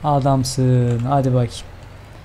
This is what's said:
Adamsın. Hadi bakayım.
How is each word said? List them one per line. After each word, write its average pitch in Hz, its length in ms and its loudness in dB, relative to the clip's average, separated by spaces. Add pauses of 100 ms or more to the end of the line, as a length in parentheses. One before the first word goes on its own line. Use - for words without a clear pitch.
Adamsın. 127 920 2
Hadi 135 300 0
bakayım. 123 380 0 (580)